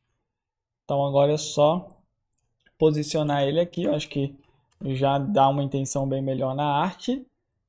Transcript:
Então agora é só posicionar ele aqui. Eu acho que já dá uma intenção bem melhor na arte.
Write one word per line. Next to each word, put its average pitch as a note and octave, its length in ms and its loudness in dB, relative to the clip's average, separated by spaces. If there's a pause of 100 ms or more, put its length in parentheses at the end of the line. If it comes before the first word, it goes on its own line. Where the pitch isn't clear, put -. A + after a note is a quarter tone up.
(840)
Então C#3 200 0
agora C#3 280 4
é D3+ 40 0
só D3+ 520 0 (880)
posicionar D3+ 640 0
ele D3 160 0
aqui. F3 240 -2
Eu D3+ 120 0
acho D3+ 120 -6
que C#3 280 -4 (460)
já C3+ 360 0
dá C3+ 320 2
uma C#3+ 140 0
intenção C3+ 440 -4
bem C3+ 140 -2
melhor C3 340 -4
na C#3+ 100 -2
arte. F3+ 600 -2 (440)